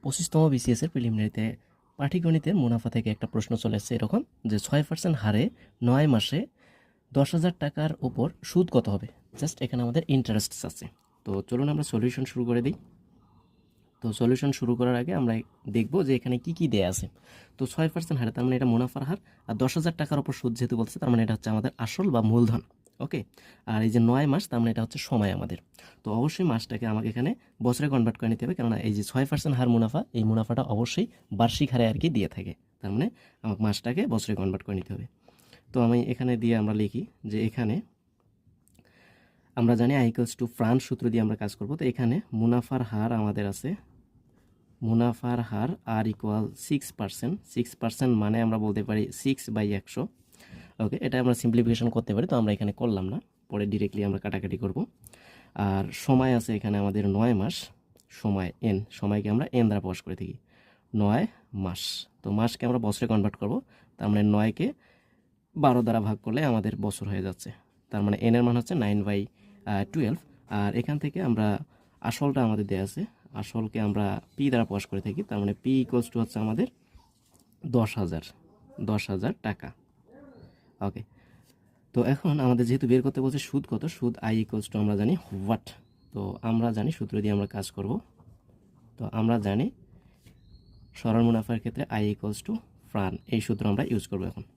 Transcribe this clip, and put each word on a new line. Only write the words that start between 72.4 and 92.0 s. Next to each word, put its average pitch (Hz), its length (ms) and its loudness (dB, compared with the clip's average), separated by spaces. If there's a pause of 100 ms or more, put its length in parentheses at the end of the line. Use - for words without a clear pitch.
আমাদের 107 240 0
দেয়া 95 180 0
আছে, 156 140 -8 (380)
আসলকে 110 460 -4
আমরা 104 180 0 (320)
পি 139 140 -2
দ্বারা 117 180 4
প্রকাশ 98 220 -4
করে 98 160 -4
থাকি, 107 220 -4
তার 104 140 -4
মানে 101 100 0 (100)
পি 127 100 0 (120)
equals 123 280 0
to - 100 -4
হচ্ছে 113 220 -4
আমাদের 113 240 0 (1080)
দশ 113 140 4 (100)
হাজার, 82 240 -4 (640)
দশ 104 120 0 (100)
হাজার 104 220 -2 (120)
টাকা। - 220 -6 (1160)
ওকে, 101 160 -6 (920)
তো 123 60 2 (120)
এখন 147 220 0 (120)
আমাদের 123 220 4
যেহেতু 131 220 0
বের 127 160 6
করতে 135 180 -2
বলছে 135 240 0
সুদ 139 220 -2
কত, 110 120 -4 (140)
সুদ 120 180 -2 (180)
I - 100 2
equals 107 280 -4
to - 120 -4
আমরা 104 180 2
জানি 120 140 2 (340)
what। 113 160 0 (500)
তো 104 60 -6 (300)
আমরা 113 260 2
জানি 110 220 0
সূত্র - 240 -6
দিয়ে 104 140 2
আমরা 101 200 0
কাজ 98 100 -6 (100)
করব। 101 160 -4 (1040)
তো 113 80 -10 (140)
আমরা 113 180 2 (100)
জানি 104 200 0 (1300)
সরল 113 280 2
মুনাফার 113 340 0
ক্ষেত্রে 117 200 -6 (180)